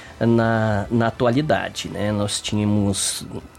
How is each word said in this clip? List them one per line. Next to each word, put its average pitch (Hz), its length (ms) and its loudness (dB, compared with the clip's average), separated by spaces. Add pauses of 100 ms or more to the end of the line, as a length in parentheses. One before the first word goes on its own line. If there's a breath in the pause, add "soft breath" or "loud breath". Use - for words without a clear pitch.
(200 loud breath)
na, 113 720 2
na 117 160 2
atualidade, 117 800 0
né? 104 220 -2
Nós 104 280 -2
tínhamos, 104 880 0 (340)